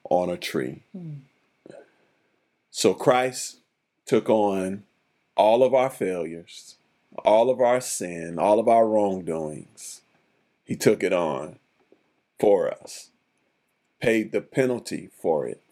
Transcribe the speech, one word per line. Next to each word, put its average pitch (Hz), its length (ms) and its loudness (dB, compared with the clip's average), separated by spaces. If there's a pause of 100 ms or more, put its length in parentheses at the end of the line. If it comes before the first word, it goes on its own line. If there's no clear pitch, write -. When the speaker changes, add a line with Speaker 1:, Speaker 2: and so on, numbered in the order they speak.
Speaker 1:
on 90 220 0
a 87 80 -6
tree.'" - 420 -6 (160)
Speaker 2:
Hmm. 165 200 -12 (1500)
Speaker 1:
So 98 240 0
Christ 127 640 0 (480)
took 110 240 0
on 98 540 -2 (520)
all 110 260 6
of 127 120 2
our 131 160 2
failures, 87 840 -8 (480)
all 113 260 4
of 123 100 0
our 123 200 2
sin, 85 580 -8
all 101 220 4
of 113 80 0
our 113 180 6
wrongdoings. 90 1160 -4 (640)
He 101 120 -8
took 107 260 2
it 92 100 0
on 80 460 -2 (800)
for 98 320 4
us, - 380 -14 (920)
paid 113 320 0
the 107 80 0
penalty 120 720 -4 (100)
for 76 260 0
it 57 140 -12 (120)